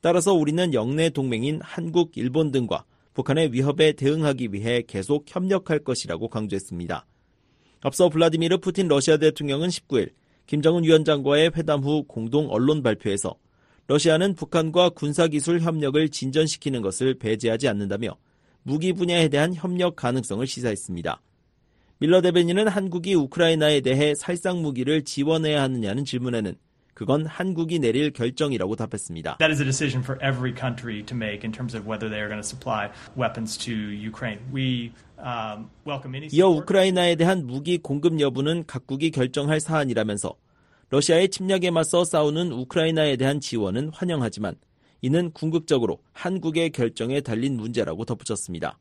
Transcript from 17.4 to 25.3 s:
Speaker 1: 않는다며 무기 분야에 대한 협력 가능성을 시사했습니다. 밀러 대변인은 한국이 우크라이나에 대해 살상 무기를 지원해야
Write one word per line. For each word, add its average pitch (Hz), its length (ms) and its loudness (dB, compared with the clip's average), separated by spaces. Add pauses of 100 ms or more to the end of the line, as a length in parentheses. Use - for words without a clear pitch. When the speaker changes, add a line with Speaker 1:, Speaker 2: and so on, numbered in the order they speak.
Speaker 1:
않는다며 101 480 -4 (480)
무기 156 280 -2
분야에 175 360 2
대한 147 260 2
협력 180 400 -2
가능성을 120 500 -2
시사했습니다. 98 760 -6 (760)
밀러 175 220 6
대변인은 175 460 2
한국이 190 480 -2
우크라이나에 151 680 2
대해 139 340 2
살상 175 460 -4
무기를 143 400 0
지원해야 151 600 0